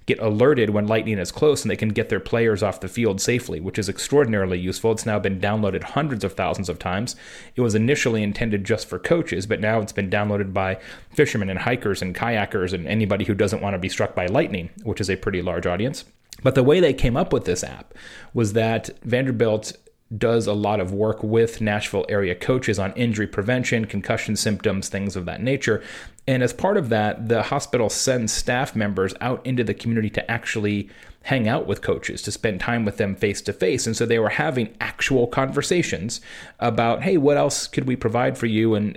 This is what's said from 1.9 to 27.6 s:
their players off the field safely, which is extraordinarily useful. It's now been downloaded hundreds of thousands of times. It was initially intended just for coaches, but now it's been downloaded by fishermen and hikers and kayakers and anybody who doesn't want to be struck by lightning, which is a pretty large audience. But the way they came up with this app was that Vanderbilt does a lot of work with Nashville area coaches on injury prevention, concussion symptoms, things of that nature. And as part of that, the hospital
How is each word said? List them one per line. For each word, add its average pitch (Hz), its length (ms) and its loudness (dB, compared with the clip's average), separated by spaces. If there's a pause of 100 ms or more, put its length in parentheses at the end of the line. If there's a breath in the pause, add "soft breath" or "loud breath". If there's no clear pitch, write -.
their 98 100 2
players 113 420 2
off 98 180 0
the 95 80 -6
field 104 340 0
safely, 120 360 0
which 90 200 -4
is 98 100 0
extraordinarily 101 720 2
useful. 92 340 0
It's 107 140 -4
now 107 120 0
been 98 220 -2
downloaded 101 420 0
hundreds 135 420 -2
of 95 100 -4
thousands 90 340 -2
of 85 100 -6
times. 98 380 -4 (400 loud breath)
It 127 60 0
was 110 120 2
initially 113 480 2
intended 104 420 -2
just 104 220 0
for 90 120 -6
coaches, 156 480 0
but 107 140 -2
now 110 200 2
it's 104 120 -6
been 98 180 -4
downloaded 101 420 0
by 95 260 -2 (360 loud breath)
fishermen 110 340 2
and 95 120 -4
hikers 110 420 -2
and 92 120 -4
kayakers 101 600 -2
and 85 120 -6
anybody 101 380 0
who 107 100 0
doesn't 101 280 0
want 98 100 -2
to 92 60 -4
be 92 100 -4
struck - 260 -2
by 90 120 -2
lightning, 95 420 0 (140)
which - 180 -4
is 92 80 -2
a 95 80 0
pretty 95 240 -2
large 85 260 -2
audience. 104 380 -2 (380)
But 131 120 2
the 135 80 6
way 151 180 6
they 151 120 6
came 123 240 2
up 175 160 0
with 127 140 0
this 90 180 -2
app - 300 -14 (400 loud breath)
was 113 180 2
that 113 380 0 (140)
Vanderbilt 117 680 0 (460)
does 113 280 2
a 104 60 2
lot 104 260 2
of 92 140 -2
work 107 300 0
with 113 400 2
Nashville 104 440 0
area 98 280 0
coaches 117 440 0
on 95 140 -2
injury 110 340 0
prevention, 113 600 0
concussion 107 500 -2
symptoms, 98 540 0
things 98 260 -4
of 90 80 -4
that 85 180 -8
nature. 123 400 0 (440 loud breath)
And 131 160 2
as 120 100 2
part 196 240 2
of 135 140 0
that, 107 400 0
the 110 140 2
hospital 127 440 0